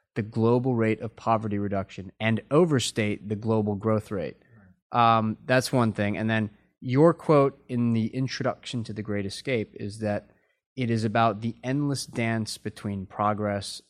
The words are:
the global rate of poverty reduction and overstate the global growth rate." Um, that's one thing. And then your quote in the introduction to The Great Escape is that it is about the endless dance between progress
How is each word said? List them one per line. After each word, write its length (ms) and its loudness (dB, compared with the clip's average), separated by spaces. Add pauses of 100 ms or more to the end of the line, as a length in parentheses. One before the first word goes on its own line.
(160)
the 60 -2
global 540 2
rate 240 0
of 160 -10
poverty 420 0
reduction 640 -6
and 220 0 (100)
overstate 760 2
the 80 -4
global 380 0
growth 360 -2
rate." 260 -6 (540)
Um, 540 4
that's 260 2
one 220 2
thing. 240 -2
And 120 -2
then 200 0 (320)
your 320 4
quote 440 2 (120)
in 240 0
the 140 2
introduction 800 -4
to 80 -12
The 100 -8
Great 220 -4
Escape 540 -4
is 200 -10
that 320 -4 (440)
it 140 -2
is 160 0
about 360 2
the 220 -4
endless 420 -2
dance 520 -2
between 480 -8
progress 840 -2